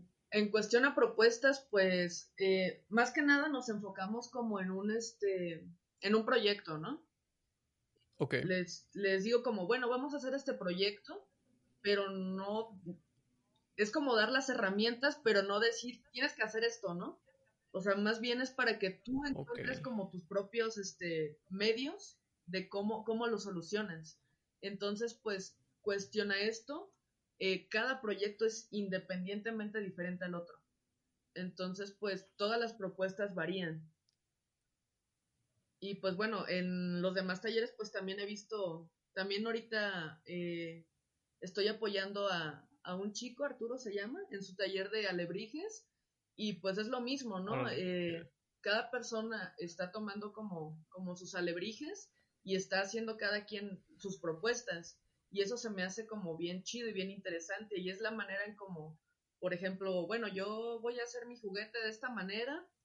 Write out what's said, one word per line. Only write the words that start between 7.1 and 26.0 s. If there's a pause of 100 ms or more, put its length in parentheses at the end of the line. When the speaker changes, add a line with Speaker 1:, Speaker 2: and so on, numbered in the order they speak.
Speaker 2:
Ok.
Speaker 1:
Les,
les
digo
como,
"Bueno,
vamos
a
hacer
este
proyecto", (540)
pero
no, (960)
es
como
dar
las
herramientas,
pero
no
decir,
"Tienes
que
hacer
esto",
¿no? (520)
O
sea,
más
bien
es
para
que
tú
encuentres
Speaker 2:
Ok.
Speaker 1:
como
tus
propios,
este, (100)
medios (280)
de
cómo,
cómo
lo
solucionas. (420)
Entonces,
pues, (240)
cuestiona